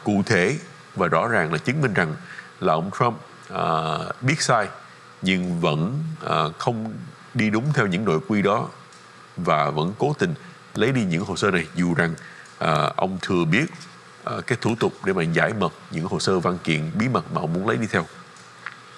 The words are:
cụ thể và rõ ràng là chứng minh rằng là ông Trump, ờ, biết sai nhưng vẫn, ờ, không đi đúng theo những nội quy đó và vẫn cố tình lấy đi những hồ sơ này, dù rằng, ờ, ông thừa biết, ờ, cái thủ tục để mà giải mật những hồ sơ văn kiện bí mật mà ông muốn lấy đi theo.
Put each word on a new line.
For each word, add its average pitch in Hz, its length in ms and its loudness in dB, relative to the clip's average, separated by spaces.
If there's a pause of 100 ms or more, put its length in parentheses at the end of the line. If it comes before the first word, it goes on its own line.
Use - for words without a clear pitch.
cụ 101 220 2
thể 104 300 2 (400)
và 90 120 2
rõ 82 200 2
ràng 85 240 2
là 87 60 0
chứng 131 220 -2
minh 120 140 2
rằng 82 200 0 (460)
là 90 120 2
ông 85 260 0
Trump, 120 160 2 (340)
ờ, 82 720 -2
biết 135 220 0
sai 107 260 2 (540)
nhưng 90 380 0
vẫn, 87 420 0 (180)
ờ, 80 380 0
không 110 340 -4 (420)
đi 110 160 2
đúng 123 240 2
theo 117 120 4
những 98 180 0
nội 80 240 2
quy 104 140 2
đó 101 260 2 (680)
và 78 340 2
vẫn 82 280 0
cố 143 200 0
tình 87 160 0 (400)
lấy 131 180 2
đi 123 120 2
những 87 200 0
hồ 92 120 -6
sơ 104 140 2
này, 85 240 0
dù 87 200 2
rằng, 82 200 2 (440)
ờ, 78 380 2
ông 95 260 -2
thừa 87 220 2
biết, 104 220 4 (580)
ờ, 107 220 -6
cái 120 140 0
thủ 110 200 2
tục 98 140 2 (100)
để 95 80 2
mà 92 100 0
giải 82 300 2
mật 92 200 0 (180)
những 82 160 -4
hồ 85 140 -2
sơ 95 180 2
văn 90 260 0
kiện 80 300 0
bí 113 140 2
mật 107 240 -2
mà - 80 0
ông 160 120 -2
muốn 92 160 -2
lấy 117 80 2
đi 117 100 -2
theo. 90 200 -2 (920)